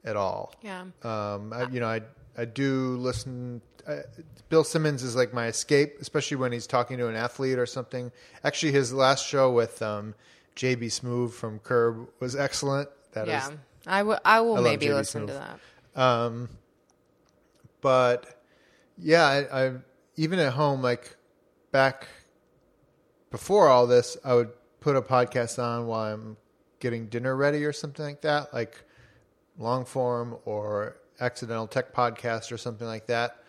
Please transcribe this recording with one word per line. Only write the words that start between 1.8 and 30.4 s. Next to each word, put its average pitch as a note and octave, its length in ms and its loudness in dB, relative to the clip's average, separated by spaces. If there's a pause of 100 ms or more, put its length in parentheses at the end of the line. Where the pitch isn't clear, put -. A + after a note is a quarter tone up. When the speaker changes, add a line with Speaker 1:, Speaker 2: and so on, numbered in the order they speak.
Speaker 1:
know, A#2 60 -2
I, A2+ 140 -2 (360)
I A#2+ 80 -4
do C3 520 -2
listen. B2 640 -6 (260)
I, D3 120 -8 (480)
Bill D#3+ 160 4
Simmons D3+ 400 0
is, A#2+ 120 -4
like, B2 180 2
my A#2 140 -2
escape, D3 520 2
especially - 380 -4
when B2+ 140 -2
he's A#2 140 -8
talking B2 320 0
to A#2+ 120 -2
an A2+ 60 -6
athlete B2+ 440 -2
or B2 60 2
something. B2 460 -10 (320)
Actually, D3 280 0
his C3+ 220 2
last C3+ 340 4
show C3+ 240 4
with, A#2 300 2
um, G#2+ 340 -6 (400)
J B2+ 200 0
B A#2 120 -6
Smoove A#2+ 440 -4
from G#2+ 280 -10
Curb A#2 500 0 (100)
was B2+ 160 -6
excellent. C#3+ 540 -2 (220)
That - 160 -4
Speaker 2:
Yeah. C#3 220 -4
Speaker 1:
is, D3 40 -14 (320)
Speaker 2:
I F#3+ 140 0
w-, G#3+ 260 2
I A3 160 6
will A#3 120 2
Speaker 1:
I - 20 2
love B2 80 2
Speaker 2:
maybe C#3+ 220 2
Speaker 1:
J C#3+ 60 2
B C#3+ 40 2
Speaker 2:
listen C#3 320 -4
to C3+ 60 -8
Speaker 1:
Smoove. - 240 -12 (380)
Speaker 2:
that. C#3+ 60 0
Speaker 1:
Um, A#2+ 480 0 (1300)
but B2+ 600 2 (560)
yeah, D#3+ 280 6
I, C3+ 400 2
I, C3 80 -2 (420)
even D#3+ 240 0
at C#3 140 2
home, C#3 280 2
like, B2 360 -2 (540)
back C3+ 360 2 (1200)
before G3 360 4
all B2 200 8
this, B2 360 4
I C3 120 2
would A#2+ 160 2 (280)
put C#3+ 160 0
a C3 60 2
podcast B2+ 600 0
on A#2 260 -4
while A2 260 -4
I'm A2 240 -14 (420)
getting A#2 280 -4
dinner A#2+ 280 -4
ready D3 300 0
or D3 80 -2
something D3 320 -10
like C#3+ 160 -12
that, D3 320 -2
like A#2 280 -6 (760)
long B2 260 -2
form A#2+ 640 -4